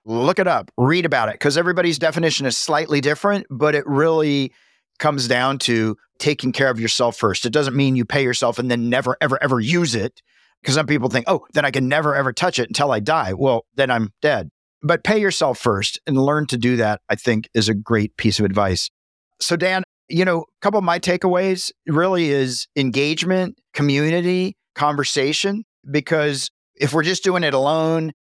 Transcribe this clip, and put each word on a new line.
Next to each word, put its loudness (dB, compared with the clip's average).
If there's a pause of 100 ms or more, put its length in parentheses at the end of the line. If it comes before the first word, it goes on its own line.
look 0
it 2
up, -2
read 2
about 0
it, -10
'cause 0
everybody's 0
definition 0
is -2
slightly 0
different, 0
but 0
it -2
really 2 (480)
comes 0
down 0
to 0 (240)
taking 0
care 2
of -2
yourself 0
first. 0
It -2
doesn't 0
mean 2
you 0
pay 0
yourself 0
and -4
then 0
never, 0
ever, 0
ever 0
use 0
it. -4 (420)
'Cause 0
some 2
people 0
think, -2
"Oh, -2
then 2
I 0
can 0
never, 2
ever 0
touch -2
it -2
until 0
I 0
die. -2
Well, 0 (100)
then 2
I'm 0
dead." 0 (340)
But 2
pay 2
yourself 0
first 0
and 0
learn 2
to -4
do 2
that, 0
I 2
think, -2
is 4
a 0
great 0
piece 0
of 4
advice. 0 (480)
So -2
Dan, -2 (240)
you 0
know, 0
a -20
couple 2
of 2
my 0
takeaways 0 (160)
really 2
is -2
engagement, 0 (160)
community, 0 (200)
conversation, -2 (240)
because -2 (240)
if -2
we're 2
just -2
doing 0
it 0
alone, 0 (100)